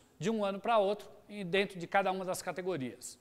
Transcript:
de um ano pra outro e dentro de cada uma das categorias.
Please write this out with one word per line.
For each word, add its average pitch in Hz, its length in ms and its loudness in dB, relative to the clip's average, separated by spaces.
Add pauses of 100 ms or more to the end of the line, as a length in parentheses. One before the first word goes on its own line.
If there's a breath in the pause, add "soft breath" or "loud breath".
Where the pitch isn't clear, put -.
(200)
de 160 100 0
um 220 160 0
ano 196 140 -2
pra 226 180 4
outro 208 320 2 (180)
e 208 160 -10
dentro 190 360 0
de 170 80 -8
cada 190 240 4
uma 190 120 -2
das 180 180 -4
categorias. 175 800 -6